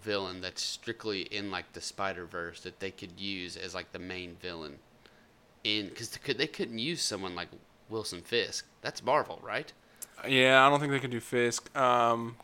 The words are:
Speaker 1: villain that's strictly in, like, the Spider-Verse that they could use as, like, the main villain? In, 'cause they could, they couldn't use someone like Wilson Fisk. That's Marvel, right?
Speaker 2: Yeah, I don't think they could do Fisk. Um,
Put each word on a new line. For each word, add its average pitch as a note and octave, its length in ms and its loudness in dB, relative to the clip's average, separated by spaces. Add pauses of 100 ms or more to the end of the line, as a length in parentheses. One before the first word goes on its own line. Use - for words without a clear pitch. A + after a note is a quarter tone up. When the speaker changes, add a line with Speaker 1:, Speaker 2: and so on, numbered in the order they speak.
Speaker 1:
villain G2 380 -2
that's F2+ 200 -6
strictly A2 600 -4
in, G2+ 280 -6
like, F2+ 240 -6
the E2+ 80 -12
Spider-Verse F2 800 -6
that F2+ 180 -14
they F#2+ 120 -6
could F#2 280 -16
use F#2+ 380 -8
as, F2+ 160 -10
like, F2+ 180 -8
the F#2 80 -10
main F2+ 400 -10
villain? E2 380 -10 (840)
In, G#2 260 0
'cause - 200 -10
they - 100 -12
could, C3 180 -4
they C3+ 100 0
couldn't A#2+ 300 -8
use D3 240 -4
someone F#2+ 320 -4
like F2 160 -8 (400)
Wilson G#2+ 320 -6
Fisk. - 460 -2 (140)
That's - 220 -8
Marvel, B2+ 380 2
right? A2+ 320 -6 (540)
Speaker 2:
Yeah, C3 380 10
I C#3+ 40 10
don't C#3+ 100 8
think D3 120 0
they C#3 80 2
could B2+ 120 -2
do A#2 80 -2
Fisk. A#2+ 560 0
Um, A#2 680 4